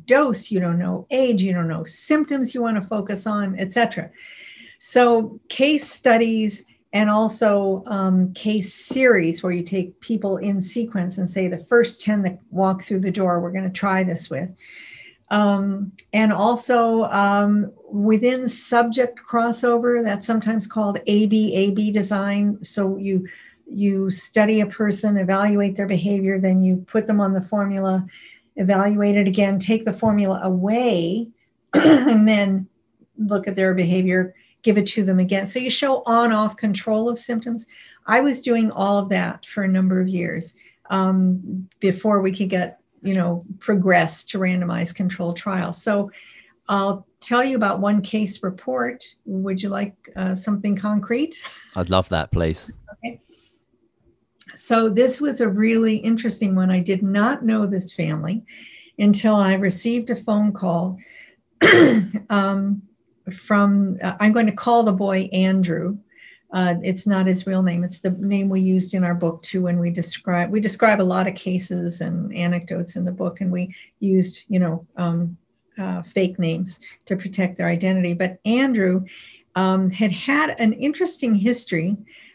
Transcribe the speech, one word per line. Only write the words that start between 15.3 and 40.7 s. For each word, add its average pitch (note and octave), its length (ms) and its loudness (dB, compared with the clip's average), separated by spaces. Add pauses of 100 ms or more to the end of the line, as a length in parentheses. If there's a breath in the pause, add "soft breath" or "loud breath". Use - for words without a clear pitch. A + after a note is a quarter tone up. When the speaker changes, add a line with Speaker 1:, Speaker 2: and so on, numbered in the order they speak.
Speaker 1:
and G#3+ 200 4
also, A#3 760 2
um, G3+ 680 2 (180)
within A3 580 2
subject A#3+ 720 0 (100)
crossover, A#3 760 0
that's G3+ 200 -4
sometimes A3 440 -2
called G3+ 380 -2
A G#3 200 4
B G#3+ 300 2
A G3 160 2
B G#3 180 0
design. G3+ 720 0
So G3 340 -4
you, G3 300 -2 (420 loud breath)
you G3 400 0
study G#3+ 520 0
a G#3 60 2
person, G#3 500 0
evaluate G3 580 2
their G3 140 -4
behavior, F#3+ 500 0
then F#3 240 4
you F#3 140 4 (100)
put A3 220 -2
them G#3 120 2
on G3 120 2
the F#3+ 80 0
formula, F#3+ 640 -2 (480 loud breath)
evaluate G3+ 600 2
it G3+ 100 4
again, G3 320 2
take A3 260 0
the A3 80 -2
formula G#3 520 0
away, G3 840 0 (240)
<clears throat> - 240 -10
and C4 540 6
then G3 400 2 (500)
look G3+ 300 -2
at F#3+ 80 -4
their F#3+ 180 2
behavior, F#3 580 2 (300 soft breath)
give G#3 160 4
it G#3 80 2
to G#3 160 -2
them F#3 160 2
again. G3 320 0
So - 80 -4
you B3+ 120 -4
show C4 360 0
on-off A3+ 500 2
control A3 520 -2
of A#3 100 -4
symptoms. A#3 480 -6 (400 loud breath)
I A#3 140 4
was C#4 220 0
doing A#3 280 2
all G3+ 280 0
of G3 100 -2
that F3+ 360 -2
for - 200 -6
a F#3+ 40 0
number F#3 320 2
of F#3 80 0
years, F3 460 -4 (340 soft breath)